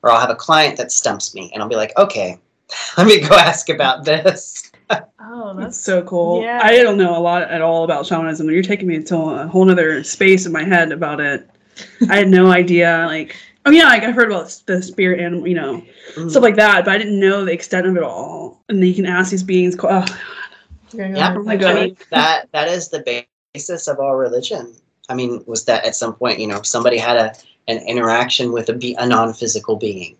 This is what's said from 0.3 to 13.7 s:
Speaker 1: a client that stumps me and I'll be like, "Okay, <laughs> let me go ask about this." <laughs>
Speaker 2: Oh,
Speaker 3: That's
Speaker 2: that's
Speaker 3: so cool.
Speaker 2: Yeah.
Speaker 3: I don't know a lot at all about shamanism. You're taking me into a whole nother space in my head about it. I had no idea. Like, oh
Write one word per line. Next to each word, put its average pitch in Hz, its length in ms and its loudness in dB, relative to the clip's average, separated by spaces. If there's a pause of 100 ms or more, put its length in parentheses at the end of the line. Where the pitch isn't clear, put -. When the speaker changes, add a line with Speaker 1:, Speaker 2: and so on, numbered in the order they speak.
Speaker 1:
a 113 60 -2
client 156 400 0
that - 160 -6
stumps - 420 -4
me 92 180 -14
and 107 80 -12
I'll 107 80 -6
be 120 60 -4
like, 107 240 -2
"Okay, 104 400 0 (300)
<laughs> - 280 -10
let 190 120 6
me 208 120 8
go 151 140 4
ask 180 360 4
about 143 340 -2
this." - 720 -2
<laughs> 208 240 -6 (320)
Speaker 2:
Oh, 214 220 -14
Speaker 3:
That's 226 120 -10 (100)
Speaker 2:
that's - 40 -12
Speaker 3:
so 180 220 -2
cool. 175 400 -2
Speaker 2:
Yeah. 240 180 -4
Speaker 3:
I 233 220 6
don't 208 160 2
know 175 180 2
a 165 40 -2
lot 170 240 0
at 165 180 -4
all 165 220 2
about 151 200 -2
shamanism. 160 460 -4
You're 170 140 2
taking 190 240 -4
me 165 80 -2
into 156 200 -4
a 156 300 -4
whole 185 180 4
nother 160 380 4
space 190 440 2
in 170 60 -6
my 160 120 -4
head 175 260 2
about 147 300 -6
it. 143 280 -4 (640)
I 196 60 4
had 202 120 4
no 185 220 8
idea. 170 560 4
Like, 156 300 -8 (280)
oh 285 60 4